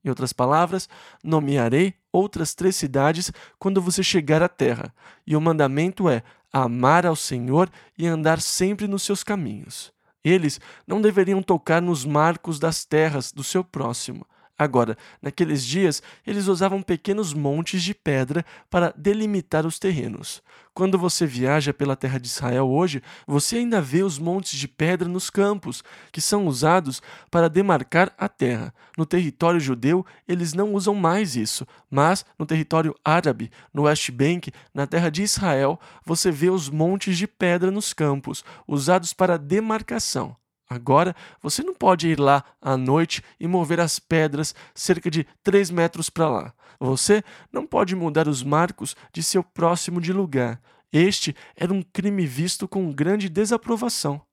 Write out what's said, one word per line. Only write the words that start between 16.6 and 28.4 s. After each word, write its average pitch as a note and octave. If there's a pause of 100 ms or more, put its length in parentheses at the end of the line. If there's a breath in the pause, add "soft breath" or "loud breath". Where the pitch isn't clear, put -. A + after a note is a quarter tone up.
pequenos G3
montes D3+
de F#3+
pedra C#3+ (280 loud breath)
para F3
delimitar G3+
os E3
terrenos. C3+ (320 soft breath)
Quando F#3+
você F3
viaja C3+
pela C#3
terra C3
de B2
Israel B2+
hoje, C#3+ (240 loud breath)
você D3
ainda A#3
vê D3
os F#3+
montes E3+
de C3+
pedra E3+
nos F3+
campos, G3+ (280 loud breath)
que -
são G3+
usados D3 (260 loud breath)
para E3+
demarcar E3+
a F#3+
terra. A#2+ (240 soft breath)